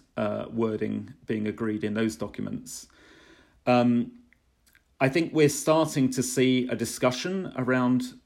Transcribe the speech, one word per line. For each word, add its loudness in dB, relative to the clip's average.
uh, -4
wording -2
being -2
agreed -4
in -2
those 0
documents. -8
Um, 4
I 4
think 0
we're 6
starting 2
to -2
see 2
a -4
discussion -2
around 0